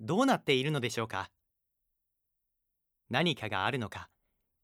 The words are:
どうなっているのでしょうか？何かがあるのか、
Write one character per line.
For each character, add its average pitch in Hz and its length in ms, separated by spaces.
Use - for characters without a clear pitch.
ど 156 200
う 269 60
な 240 100
っ - 80
て 139 100
い 123 80
る 147 80
の 143 100
で 117 100
し 120 100
ょ 113 40
う 113 40
か？ 98 220
何 147 260
か 110 140
が 98 180
あ 117 40
る 135 80
の 107 100
か、 - 220